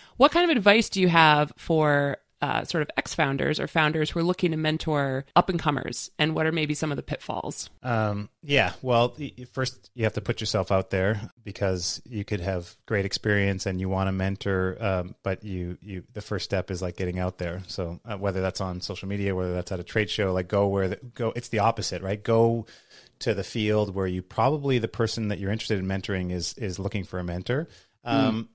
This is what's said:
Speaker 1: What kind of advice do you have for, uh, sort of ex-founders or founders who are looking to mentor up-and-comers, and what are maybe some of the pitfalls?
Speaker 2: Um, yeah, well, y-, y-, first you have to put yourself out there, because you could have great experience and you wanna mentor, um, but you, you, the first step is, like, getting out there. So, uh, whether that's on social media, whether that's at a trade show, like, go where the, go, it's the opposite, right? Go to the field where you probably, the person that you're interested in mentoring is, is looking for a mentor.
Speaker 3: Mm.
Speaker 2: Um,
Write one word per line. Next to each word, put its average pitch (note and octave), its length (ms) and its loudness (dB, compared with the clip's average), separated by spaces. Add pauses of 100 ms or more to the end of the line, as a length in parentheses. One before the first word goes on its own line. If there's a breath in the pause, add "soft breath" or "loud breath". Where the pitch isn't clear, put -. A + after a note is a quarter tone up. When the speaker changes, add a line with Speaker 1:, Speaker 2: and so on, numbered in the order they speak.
(160 loud breath)
Speaker 1:
What C4+ 160 6
kind F4 180 4
of D4+ 60 4
advice G#3 320 6
do - 120 -2
you F3+ 80 6
have D3+ 480 6
for, D3 640 2 (220)
uh, A2+ 240 0
sort - 180 -2
of - 140 -4
ex-founders C#3 640 0
or - 80 -2
founders D#3 420 2
who - 80 -4
are E3 60 2
looking F3+ 260 2
to D#3+ 60 -2
mentor D3+ 680 0 (120)
up-and-comers, D#3+ 840 0
and D#3 160 2
what D#3+ 100 0
are D#3+ 60 2
maybe D#3 240 0
some D#3 160 -2
of C#3+ 60 -2
the C#3 60 -6
pitfalls? - 680 -6 (140)
Speaker 2:
Um, G#2+ 460 0 (120)
yeah, C3 300 2 (100)
well, B2 340 4
y-, D3 220 -8
y-, B2+ 140 -14
first - 420 -6
you A#2 100 0
have G#2+ 100 2
to A2 60 -2
put - 200 -4
yourself G#2 320 0
out F#2+ 180 2
there, G2+ 400 0 (140)
because F#2 600 -4
you G#2+ 200 -6
could G2+ 160 -4
have F2+ 340 -4 (120)
great G2+ 180 0
experience G2 600 0
and F#2 140 -2
you F#2+ 80 -2
wanna F#2+ 220 0
mentor, F#2+ 680 0
um, F#2+ 420 -2
but F#2+ 220 -4
you, F2+ 360 -6
you, F#2+ 240 -10 (100)
the G#2+ 60 -8
first G2+ 240 -6
step F#2 260 -2
is, F2+ 120 -4
like, F2 140 -4
getting F2+ 220 -2
out F#2 200 -2
there. F2 300 -6
So, F2 360 -6
uh, A2 120 -8
whether F#2+ 240 -2
that's F#2 200 -2
on F2+ 200 -4
social F#2+ 280 -8
media, G2 280 -2
whether F2+ 180 -2
that's F2+ 160 -4
at F2+ 80 -4
a F2 60 -8
trade G#2+ 260 -2
show, G2 220 0
like, F#2 160 -2
go G2+ 180 4
where G2 220 2
the, F2+ 80 -4
go, A#2 400 -4
it's A#2+ 120 -8
the G#2+ 120 0
opposite, G2+ 420 0
right? G2+ 200 -4
Go A#2 440 4 (540 loud breath)
to A2+ 140 0
the F#2 100 -2
field G#2+ 500 0
where F#2+ 140 0
you F2+ 120 -2
probably, C3+ 600 0
the A2 80 0
person A2 400 -2
that G2+ 100 -2
you're G2 140 -2
interested A2 260 0
in F#2+ 80 -2
mentoring F#2+ 460 -2
is, F2 220 -4
is F#2+ 260 -6
looking G2 240 -4
for F#2 160 -6
a F2+ 40 -6
mentor. F#2 440 -4 (360 soft breath)
Speaker 3:
Mm. A#2+ 60 -6
Speaker 2:
Um, A2 440 2